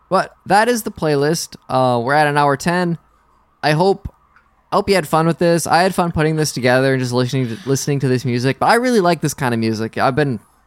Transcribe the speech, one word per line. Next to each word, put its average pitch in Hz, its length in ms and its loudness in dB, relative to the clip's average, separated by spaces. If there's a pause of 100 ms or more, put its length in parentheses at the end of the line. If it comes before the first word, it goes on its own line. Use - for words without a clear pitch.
But 175 260 -2 (100)
that 208 220 2
is 240 160 -2
the 214 80 -8
playlist. 151 640 -2 (140)
Uh, 127 300 0
we're 120 140 -2
at 151 140 4
an 147 100 0
hour 143 200 2
ten. 175 400 -2 (640)
I 147 80 2
hope, 185 420 0 (580)
I - 40 0
hope 202 140 0
you 196 60 4
had 165 120 0
fun 160 180 2
with 165 140 0
this. 170 260 2
I 165 160 2
had 190 140 0
fun 170 160 0
putting 156 240 0
this 156 160 -2
together 131 420 2
and 131 80 0
just 123 120 -4
listening 127 340 -2
to, 110 100 -8 (100)
listening 135 340 -2
to 143 80 0
this 127 160 0
music. 123 340 -2
But 131 80 0
I 202 80 4
really 240 240 2
like 175 220 2
this 147 120 -4
kind 123 200 -4
of 113 60 0
music. 113 380 -4
I've 123 180 0
been, 139 240 -2 (280)